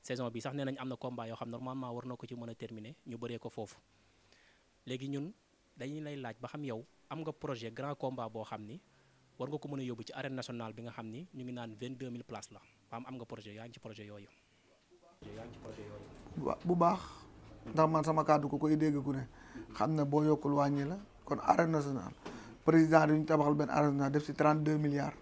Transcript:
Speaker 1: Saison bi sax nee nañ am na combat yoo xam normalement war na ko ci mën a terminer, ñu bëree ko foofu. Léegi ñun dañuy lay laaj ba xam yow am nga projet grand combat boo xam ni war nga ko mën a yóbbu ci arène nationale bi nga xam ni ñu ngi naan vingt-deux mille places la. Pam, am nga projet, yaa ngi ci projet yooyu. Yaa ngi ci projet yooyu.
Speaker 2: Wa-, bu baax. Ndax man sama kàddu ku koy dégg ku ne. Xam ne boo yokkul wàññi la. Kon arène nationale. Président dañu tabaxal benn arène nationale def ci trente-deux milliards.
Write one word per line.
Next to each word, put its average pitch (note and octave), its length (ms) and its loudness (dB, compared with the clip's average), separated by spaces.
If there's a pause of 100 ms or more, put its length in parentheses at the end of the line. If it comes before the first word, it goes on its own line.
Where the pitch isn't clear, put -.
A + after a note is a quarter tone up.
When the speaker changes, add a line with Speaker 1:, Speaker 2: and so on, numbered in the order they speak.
Speaker 1:
Saison B2+ 280 -4
bi A#2 100 -6
sax C3+ 140 -6
nee C#3+ 100 -2
nañ C3+ 140 -4
am B2+ 100 -8
na B2 80 -6
combat A#2+ 320 -8
yoo A2+ 80 -8
xam A#2 140 -8
normalement B2+ 420 -8
war A#2+ 140 -8
na B2+ 100 -8
ko - 100 -14
ci B2+ 80 -12
mën A#2 160 -10
a A2+ 40 -10
terminer, A2 400 -12 (120)
ñu A#2 120 -10
bëree A#2 200 -6
ko - 100 -10
foofu. A2 280 -10 (1080)
Léegi C3 220 -6
ñun C#3 240 -6 (440)
dañuy C#3+ 240 -10
lay D3 160 -10
laaj A#2+ 240 -10
ba B2 80 -10
xam D3 160 -8
yow A#2+ 200 -6 (260)
am D3+ 100 -8
nga D#3 120 -6
projet A#2+ 400 -6
grand C#3 220 -6
combat B2+ 340 -6
boo A2 140 -8
xam G#2+ 240 -10
ni C3 140 -14 (580)
war B2 100 -4
nga D3 100 -4
ko - 100 -10
mën C#3+ 120 -6
a C3 40 -4
yóbbu A#2 200 -6
ci - 80 -14
arène C3+ 220 -6
nationale A#2 400 -6
bi A2+ 80 -12
nga A#2+ 80 -8
xam A2+ 160 -10
ni C3+ 280 -10
ñu B2+ 100 -10
ngi B2 80 -8
naan A#2+ 260 -8
vingt-deux B2+ 320 -8
mille A#2+ 140 -8
places G#2+ 260 -10
la. G#2 80 -18 (320)
Pam, A#2 180 -8
am B2+ 100 -10
nga A#2+ 80 -10
projet, G#2+ 280 -12
yaa A2 120 -12
ngi A#2 80 -16
ci - 60 -20
projet G#2+ 260 -14
yooyu. G#2 220 -16 (1040)
Yaa A2 100 -12
ngi A#2 100 -14
ci G#2 40 -18
projet A2 320 -14
yooyu. G#2 560 -8
Speaker 2:
Wa-, - 180 0
bu F3 120 4
baax. E3+ 240 6 (720)
Ndax D#3+ 160 8
man D#3 140 4
sama D#3 200 4
kàddu D3 240 6
ku C#3+ 100 0
koy D3+ 180 4
dégg D3+ 260 4
ku C#3 100 -2
ne. C3 140 -2 (480)
Xam D3 200 2
ne D3+ 100 4
boo C#3+ 180 4
yokkul D3+ 320 4
wàññi C#3+ 320 4
la. F3 100 -4 (280)
Kon - 180 0
arène E3+ 300 6
nationale. C#3 420 0 (500)
Président D#3+ 420 10
dañu D3+ 180 6
tabaxal D3+ 300 4
benn D3 160 2
arène D3 260 6
nationale C#3 160 2
def D3 120 2
ci D3 100 -6
trente-deux D3+ 440 4
milliards. C#3+ 440 0